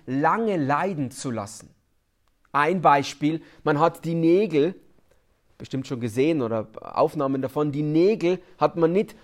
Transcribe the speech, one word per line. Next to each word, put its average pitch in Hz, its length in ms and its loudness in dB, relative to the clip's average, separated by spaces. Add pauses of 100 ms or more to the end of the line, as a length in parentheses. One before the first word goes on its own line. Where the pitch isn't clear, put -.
lange 175 500 0
leiden 147 540 -2
zu - 200 -10
lassen. 104 440 -10 (760)
Ein 160 280 0
Beispiel, 151 640 2 (200)
man 151 160 2
hat 165 260 0
die 165 100 -4
Nägel, 165 600 2 (840)
bestimmt 131 280 -10
schon 123 140 -8
gesehen 131 420 0
oder 110 260 -4 (120)
Aufnahmen 135 600 -2
davon, 147 320 -4
die 147 100 -4
Nägel 170 580 2 (180)
hat 247 180 0
man 165 160 2
nicht 214 320 -2